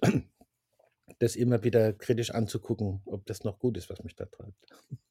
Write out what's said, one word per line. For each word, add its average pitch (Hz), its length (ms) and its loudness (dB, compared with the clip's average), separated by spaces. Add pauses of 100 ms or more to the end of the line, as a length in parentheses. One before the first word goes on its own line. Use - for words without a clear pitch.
<clears throat> - 1200 -2
das 117 160 2
immer 120 280 2
wieder 113 300 4
kritisch 117 380 -2
anzugucken, 104 760 -2
ob 101 200 -10
das - 180 -8
noch 104 140 -6
gut 123 180 0
ist, 95 140 -10
was - 140 -12
mich - 120 -14
da - 100 -10
treibt. - 400 -20 (440)